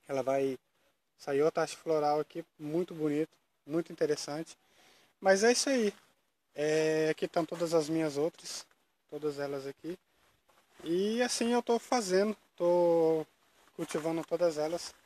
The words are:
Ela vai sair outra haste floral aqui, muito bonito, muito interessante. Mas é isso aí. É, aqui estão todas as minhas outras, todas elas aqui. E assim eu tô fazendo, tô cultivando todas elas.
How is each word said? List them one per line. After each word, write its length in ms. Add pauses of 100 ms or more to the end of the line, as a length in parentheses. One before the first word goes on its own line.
Ela 140
vai 360 (600)
sair 240
outra 220
haste 140
floral 420
aqui, 240 (160)
muito 340
bonito, 380 (340)
muito 260
interessante. 680 (640)
Mas 240
é 80
isso 180
aí. 240 (600)
É, 580
aqui 140
estão 200
todas 280
as 140
minhas 300
outras, 480 (440)
todas 300
elas 260
aqui. 320 (840)
E 380
assim 320
eu 80
tô 180
fazendo, 560 (220)
tô 680 (500)
cultivando 500
todas 320
elas. 360 (120)